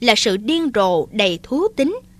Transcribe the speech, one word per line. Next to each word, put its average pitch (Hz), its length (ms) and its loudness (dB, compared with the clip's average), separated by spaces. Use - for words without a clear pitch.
là 233 160 2
sự 196 200 0
điên 294 380 -2
rồ 185 380 2
đầy 190 300 0
thú 320 340 -2
tính, 311 220 0